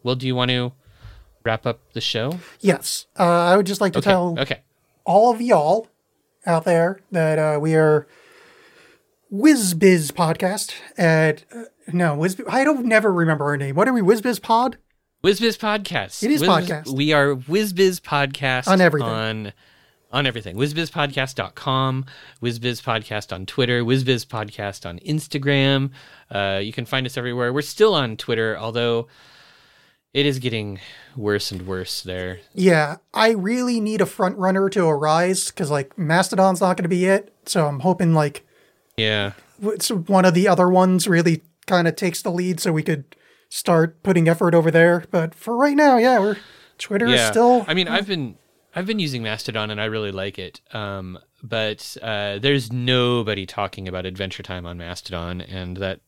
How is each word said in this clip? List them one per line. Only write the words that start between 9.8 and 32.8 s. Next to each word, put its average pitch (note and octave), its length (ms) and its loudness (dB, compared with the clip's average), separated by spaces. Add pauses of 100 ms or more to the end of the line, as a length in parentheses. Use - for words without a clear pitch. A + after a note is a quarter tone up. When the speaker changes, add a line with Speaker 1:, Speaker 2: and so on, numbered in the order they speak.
Speaker 2:
Podcast F3+ 600 -2 (240)
at, D#3+ 480 2 (100)
uh, A#3 80 -12 (300)
no, E3+ 220 0
Whiz, F#3+ 340 -2
I B3+ 160 2
don't, C#4 200 0
never A3 280 4
remember D#3+ 320 2
our D3 120 0
name. C#3 180 -4
What G#3 120 4
are C4 60 2
we, A#3 80 2
Whiz G3+ 200 4
Biz A3+ 180 -2
Pod? A#3+ 380 0 (440)
Speaker 1:
Whiz G3 180 2
Biz A3+ 180 0
Podcast. G#3 680 -4
Speaker 2:
It B3 80 0
is D4+ 100 2
Speaker 1:
Whiz C4+ 80 2
Biz, F3 200 2
Speaker 2:
podcast. D3+ 240 -8
Speaker 1:
we D3 200 0
are C#3+ 220 4
Whiz F3 360 -2
Biz F#3 300 2
Podcast C#3 680 -2
Speaker 2:
On F#3 140 4
everything. D3 280 4
Speaker 1:
on, A2 440 -6 (580)
on C#3 140 0
everything. G#2 320 -6
Whiz C#3+ 160 -2
Biz D#3+ 160 -6
Podcast C#3 460 -4
dot G2+ 180 -6
com, C3 500 -2 (360)
Whiz A#2+ 180 -4
Biz A#2+ 240 -6
Podcast A2 500 -6
on F#2 140 -10
Twitter, A#2+ 400 -2
Whiz C3 180 0
Biz B2 220 -2
Podcast G#2 640 -10
on F2 100 -12
Instagram. C#3 920 -2 (400)
Uh, G2 320 -2
you A2 100 -8
can A#2+ 120 -8
find C3 200 -4
us B2 120 -10
everywhere. B2 360 -4
We're D3 80 -2
still G#3 320 2
on B2 240 -2
Twitter, A2 400 -4
although A#2 500 -2 (1040)
it C#3+ 140 0
is C3 140 -2
getting G#2+ 400 -6 (360)
worse G#2 360 -2
and F2+ 160 -10
worse F#2 340 -8
there. F#2 380 -10 (160)
Speaker 2:
Yeah, D#3+ 400 2 (180)